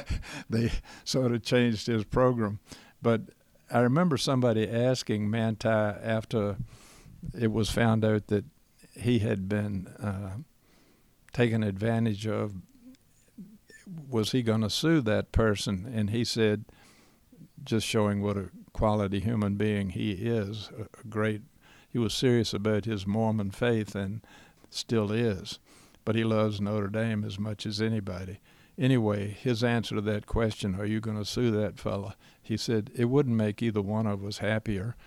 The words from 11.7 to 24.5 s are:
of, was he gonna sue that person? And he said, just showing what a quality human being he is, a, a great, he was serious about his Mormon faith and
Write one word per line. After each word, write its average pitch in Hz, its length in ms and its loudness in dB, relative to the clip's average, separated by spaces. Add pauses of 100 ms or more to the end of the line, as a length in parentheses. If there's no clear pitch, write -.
of, 107 280 -2 (1500)
was 113 240 0
he 131 100 2
gonna 110 280 2
sue 160 320 2
that 104 300 0
person? 107 600 2
And 107 180 0
he 117 140 0
said, 107 400 2 (960)
just 113 240 0
showing 101 360 2
what 101 140 0
a 95 140 -6 (220)
quality 101 480 2
human 104 360 0
being 101 340 0
he 107 220 -2
is, 104 680 -4
a, 107 40 -8 (180)
a 120 80 -16
great, 107 340 -2 (460)
he - 100 -4
was 110 160 0
serious 120 400 2
about 104 300 0
his 104 220 -4
Mormon 110 440 0
faith 113 440 0
and 101 280 -6 (480)